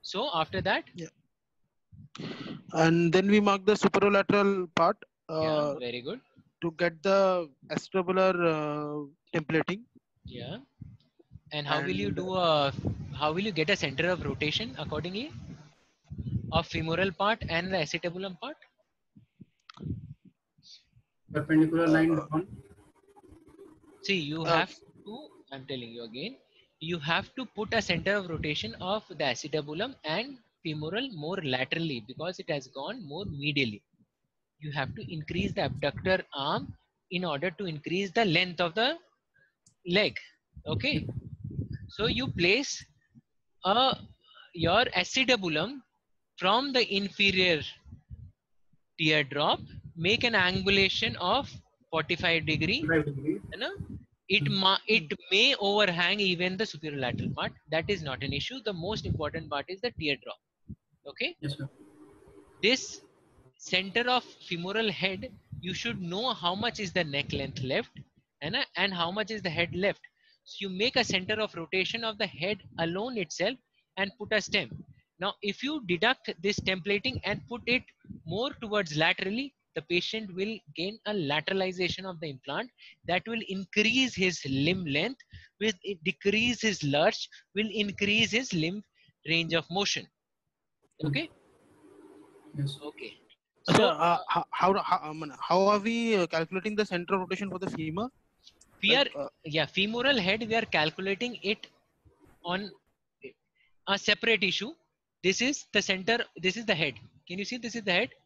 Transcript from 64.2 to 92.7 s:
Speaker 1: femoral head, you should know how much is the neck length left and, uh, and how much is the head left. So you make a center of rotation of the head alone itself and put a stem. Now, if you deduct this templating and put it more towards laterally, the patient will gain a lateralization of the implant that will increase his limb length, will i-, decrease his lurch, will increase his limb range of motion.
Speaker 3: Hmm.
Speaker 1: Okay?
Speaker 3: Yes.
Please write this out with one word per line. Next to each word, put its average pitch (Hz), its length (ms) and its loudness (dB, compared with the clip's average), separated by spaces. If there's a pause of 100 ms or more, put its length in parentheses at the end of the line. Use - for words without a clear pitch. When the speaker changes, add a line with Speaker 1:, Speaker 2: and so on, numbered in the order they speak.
Speaker 1:
femoral 190 460 -2
head, 190 400 -4 (280)
you 180 120 -6
should 226 300 -4
know 202 320 -2
how 175 200 -2
much 220 240 -4
is 196 140 -4
the 180 100 2
neck 143 300 -2
length 135 300 -4
left 143 280 -2 (520)
and, 165 120 -6
uh, 277 100 -2 (120)
and 190 160 0
how 170 180 -2
much 208 200 -4
is 214 100 -6
the 185 100 -4
head 170 240 -2
left. 180 260 0 (440)
So - 160 -16
you 196 80 -4
make 202 280 0
a 240 80 4
center 196 360 0
of 208 160 -2
rotation 185 480 -2
of 214 140 -6
the 214 80 0
head 190 320 -4 (200)
alone 190 380 -2
itself 202 400 -2 (400)
and 196 220 -2
put 208 140 -6
a 208 80 4
stem. 180 300 -2 (480)
Now, 190 240 -2
if 202 200 -4
you 285 240 -6
deduct 190 440 0 (120)
this 202 180 0
templating 202 640 -2
and 208 240 -2
put 233 180 -10
it 240 160 2 (440)
more 208 340 -2
towards 202 360 -2
laterally, 190 580 0 (200)
the 160 80 -4
patient 190 520 -4
will 202 220 -4 (180)
gain 196 320 -6
a 208 60 -4
lateralization 185 920 0
of 180 160 -10
the 165 80 -6
implant 143 420 -6 (360)
that 180 200 2
will 226 220 -4
increase 214 680 2
his 180 340 0
limb 156 380 2
length, 160 340 0 (400)
will 214 120 2 (140)
i-, 190 180 -6
decrease 208 580 2
his 208 200 2
lurch, 151 460 2 (260)
will 214 180 0
increase 208 580 2
his 240 220 0
limb 175 300 0 (440)
range 165 280 0
of 160 160 2
motion. 170 360 -2 (960)
Speaker 3:
Hmm. 156 80 -2
Speaker 1:
Okay? 277 220 -2 (1300)
Speaker 3:
Yes. 139 260 -4